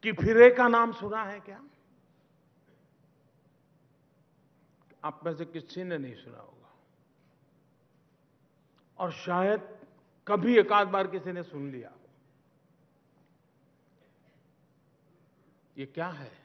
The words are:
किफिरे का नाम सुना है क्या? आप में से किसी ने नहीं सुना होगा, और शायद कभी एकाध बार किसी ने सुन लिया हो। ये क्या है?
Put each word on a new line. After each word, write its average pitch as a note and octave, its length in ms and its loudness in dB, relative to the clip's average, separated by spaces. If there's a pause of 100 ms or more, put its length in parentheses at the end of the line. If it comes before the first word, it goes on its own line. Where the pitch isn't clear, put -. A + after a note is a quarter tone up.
किफिरे A3 480 8
का B3 180 2
नाम A#3 240 2
सुना G#3 320 -10
है G3+ 160 -14
क्या? G3+ 240 -20 (3500)
आप D#3 220 -10
में E3 80 -8
से D#3+ 100 -12
किसी E3+ 400 -16
ने F3 140 -8
नहीं B2+ 160 -12
सुना A#2 240 -20
होगा, - 360 -20 (2250)
और F3+ 140 -6
शायद F#3+ 680 -4 (500)
कभी G#3 300 2
एकाध G3+ 300 4
बार F#3+ 180 -2
किसी F3+ 260 -8
ने F3 100 -10
सुन C#3+ 280 -12
लिया A#2+ 180 -16
हो। - 80 -20 (3750)
ये C3+ 80 -14
क्या E3 220 -10
है? C#3+ 240 -16 (120)